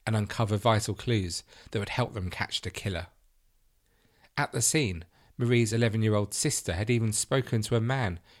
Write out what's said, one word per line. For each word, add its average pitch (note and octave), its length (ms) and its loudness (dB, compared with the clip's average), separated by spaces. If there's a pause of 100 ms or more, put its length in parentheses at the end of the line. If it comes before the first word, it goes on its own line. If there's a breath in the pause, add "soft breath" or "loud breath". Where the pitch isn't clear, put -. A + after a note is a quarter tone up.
and A2 80 0
uncover G#2+ 420 0
vital A2 380 2
clues G2 480 -2 (280 loud breath)
that G#2+ 100 -2
would G2+ 80 -4
help - 260 -4
them F2+ 160 -4
catch - 300 -6
the - 100 -8
killer. F2 380 -6 (1300 soft breath)
At C#3+ 160 -2
the B2+ 100 -2
scene, F#2+ 420 0 (320 soft breath)
Marie's A#2 360 4
eleven-year-old A2 600 2
sister - 420 -2
had G#2 140 -2
even A#2 240 2
spoken B2+ 500 0
to A#2+ 140 0
a A2+ 40 4
man A2+ 400 -2 (200 soft breath)